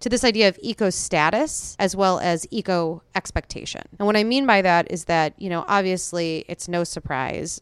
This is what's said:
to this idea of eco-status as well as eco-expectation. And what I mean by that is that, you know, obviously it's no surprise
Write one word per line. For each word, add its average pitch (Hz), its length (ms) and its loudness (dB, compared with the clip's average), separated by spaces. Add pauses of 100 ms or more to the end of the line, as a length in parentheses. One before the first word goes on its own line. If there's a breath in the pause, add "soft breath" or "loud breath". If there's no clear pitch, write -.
to - 80 -4
this 233 160 2
idea 220 240 4
of 180 120 2
eco-status 196 1200 0
as 190 160 0
well 190 240 2
as 170 320 0
eco-expectation. - 1300 -4 (160)
And 208 60 -2
what 214 120 4
I 208 80 4
mean 262 220 2
by 214 140 6
that 175 300 4
is 175 140 -6
that, 160 360 0
you 196 80 -6
know, 170 200 -4
obviously 175 800 -2
it's - 200 -12
no 175 140 -2
surprise - 800 -6